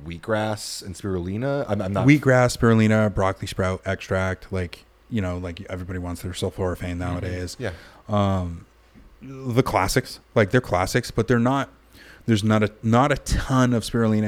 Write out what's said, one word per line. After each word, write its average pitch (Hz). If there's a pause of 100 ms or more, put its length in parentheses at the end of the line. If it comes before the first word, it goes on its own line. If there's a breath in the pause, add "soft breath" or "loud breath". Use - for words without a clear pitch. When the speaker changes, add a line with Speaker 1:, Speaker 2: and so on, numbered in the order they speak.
Speaker 1:
wheatgrass 107
and 92
spirulina? 104
I'm, 101
I'm 95
not 101
Speaker 2:
Wheatgrass, 127
spirulina, 110
broccoli 95
sprout 92
extract, 95
like, 92 (240)
you 113
know, 90
like 90
everybody 90
wants 87
their 90
sulforaphane 90
Speaker 1:
Mm-hmm. 87
Speaker 2:
nowadays. 90
Speaker 1:
Yeah. 107 (360 loud breath)
Speaker 2:
Um, 95 (560)
the 131
classics, - (140)
like 107
they're 127
classics, 92
but 110
they're 120
not, 127 (560 loud breath)
there's 107
not 107
a, 101 (100)
not 120
a 135
ton 127
of 110
spirulina 110